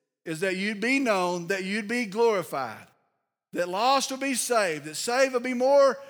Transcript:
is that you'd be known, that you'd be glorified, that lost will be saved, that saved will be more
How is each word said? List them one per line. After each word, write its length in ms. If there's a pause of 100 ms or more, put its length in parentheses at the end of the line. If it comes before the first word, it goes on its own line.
(240)
is 160
that 160
you'd 240
be 180
known, 500
that 160
you'd 240
be 180
glorified, 800 (680)
that 160
lost 420
will 80
be 160
saved, 500
that 120
saved 360
will 80
be 140
more 440 (120)